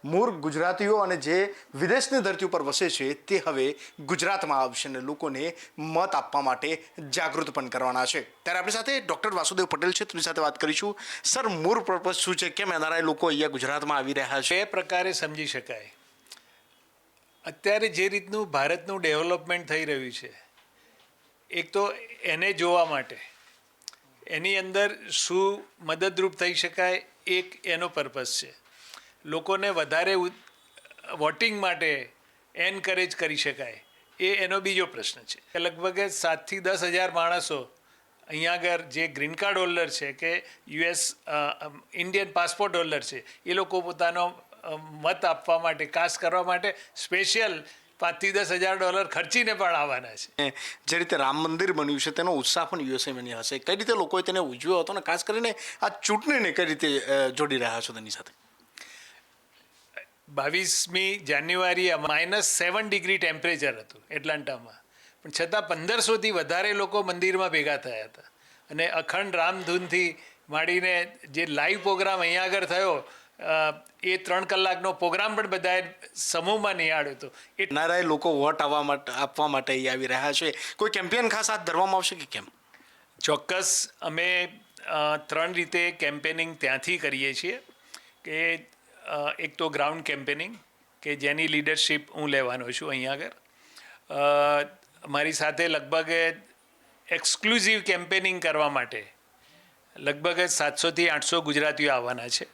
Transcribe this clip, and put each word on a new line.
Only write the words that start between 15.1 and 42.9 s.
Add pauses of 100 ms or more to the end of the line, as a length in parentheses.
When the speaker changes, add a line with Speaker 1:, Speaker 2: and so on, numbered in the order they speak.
Speaker 2:
સમજી
શકાય. (1500)
અત્યારે
જે
રીતનું
ભારતનું
ડેવલપમેન્ટ
થઈ
રહ્યું
છે, (1080)
એક
તો (320)
એને
જોવા
માટે, (960)
એની
અંદર
શું (180)
મદદરૂપ
થઈ
શકાય, (220)
એક
એનો
પર્પઝ
છે. (720)
લોકોને
વધારે
ઉ-, (840)
વોટિંગ
માટે (440)
એન્કરેજ
કરી
શકાય, (360)
એ
એનો
બીજો
પ્રશ્ન
છે.
લગભગ
સાત
થી
દસ
હજાર
માણસો (560)
અહીંયા
આગળ
જે
ગ્રીન
કાર્ડ
હોલ્ડર
છે
કે (240)
યુ
એસ, (120)
અ, (300)
અમ, (100)
ઇન્ડિયન
પાસપોર્ટ
હોલ્ડર